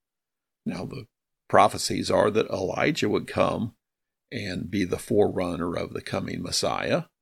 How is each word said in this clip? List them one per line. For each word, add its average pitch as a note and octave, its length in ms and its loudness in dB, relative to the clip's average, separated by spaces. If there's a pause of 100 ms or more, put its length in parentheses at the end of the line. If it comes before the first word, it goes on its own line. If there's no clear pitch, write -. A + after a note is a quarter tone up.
(640)
Now, F#2 220 -6
the B2 200 -12 (400)
prophecies G2 640 4
are G2 200 4
that G2+ 180 2
Elijah G2 600 0
would F#2 160 0
come F#2+ 480 0 (580)
and F2+ 380 -8
be G2 140 0
the - 140 -2
forerunner F2+ 760 0
of - 160 -4
the - 100 -8
coming F2 400 -4
Messiah, F2+ 600 -2 (180)